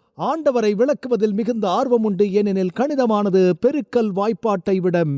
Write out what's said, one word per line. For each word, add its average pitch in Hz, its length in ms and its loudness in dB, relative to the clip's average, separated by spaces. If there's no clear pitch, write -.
ஆண்டவரை 240 560 0
விளக்குவதில் 220 640 -2
மிகுந்த 220 320 -2
ஆர்வம் 233 380 0
உண்டு, 202 240 0
ஏனெனில் 190 440 0
கணிதமானது 214 680 0
பெருக்கல் 240 560 0
வாய்ப்பாட்டை 202 640 -2
விட 175 260 2